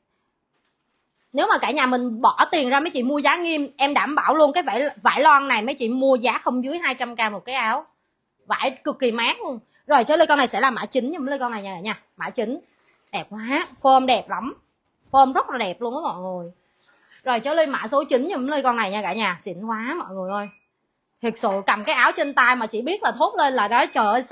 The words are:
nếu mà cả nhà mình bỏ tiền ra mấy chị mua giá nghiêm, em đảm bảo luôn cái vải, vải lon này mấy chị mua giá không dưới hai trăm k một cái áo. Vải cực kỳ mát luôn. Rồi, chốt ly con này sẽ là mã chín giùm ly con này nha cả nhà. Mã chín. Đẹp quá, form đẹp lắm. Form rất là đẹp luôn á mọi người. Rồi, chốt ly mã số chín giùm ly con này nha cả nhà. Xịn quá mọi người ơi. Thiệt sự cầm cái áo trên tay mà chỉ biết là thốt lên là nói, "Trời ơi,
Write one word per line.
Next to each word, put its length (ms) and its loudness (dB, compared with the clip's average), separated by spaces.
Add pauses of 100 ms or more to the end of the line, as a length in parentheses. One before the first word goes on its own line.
(1300)
nếu 140 0
mà 100 2
cả 140 -2
nhà 140 0
mình 360 -2
bỏ 300 4
tiền 180 0
ra 100 4
mấy 100 -2
chị 140 -2
mua 140 0
giá 180 2
nghiêm, 420 -2
em 160 2
đảm 220 0
bảo 200 2
luôn 180 4
cái 100 0
vải, 200 -2 (180)
vải 200 6
lon 260 6
này 140 0
mấy 140 -4
chị 140 -4
mua 260 2
giá 220 0
không 260 -2
dưới 160 -6
hai 160 -2
trăm 200 -8
k 40 -4 (120)
một 140 -10
cái 100 -6
áo. 300 -2 (600)
Vải 380 -2
cực 160 -6
kỳ 120 0
mát 280 -2
luôn. 200 -10 (280)
Rồi, 160 6
chốt 140 2
ly 80 6
con 120 4
này 100 2
sẽ 120 -4
là 120 4
mã 140 -6
chín 320 -2
giùm 80 -8
ly 140 -4
con 120 -4
này 120 -8
nha 120 -10
cả 40 -12
nhà. 200 -8 (180)
Mã 120 -8
chín. 300 -6 (520)
Đẹp 180 -6
quá, 340 -4 (180)
form 240 6
đẹp 240 0
lắm. 240 -8 (580)
Form 220 6
rất 160 0
là 80 -6
đẹp 240 -4
luôn 140 -6
á 60 -8
mọi 160 -6
người. 340 -10 (720)
Rồi, 160 0
chốt 140 -4
ly 120 2
mã 220 -6
số 160 0
chín 300 0
giùm 140 -4
ly 140 -2
con 160 0
này 140 -2
nha 100 -4
cả 120 -4
nhà. 260 -2
Xịn 260 -12
quá 320 -6
mọi 180 -10
người 160 -8
ơi. 160 -6 (760)
Thiệt 180 -4
sự 100 -2 (180)
cầm 160 2
cái 120 -2
áo 160 4
trên 220 -4
tay 220 4
mà 120 -4
chỉ 140 -6
biết 220 -4
là 80 2
thốt 260 0
lên 160 2
là 140 2
nói, 200 2
"Trời 180 0
ơi, 260 2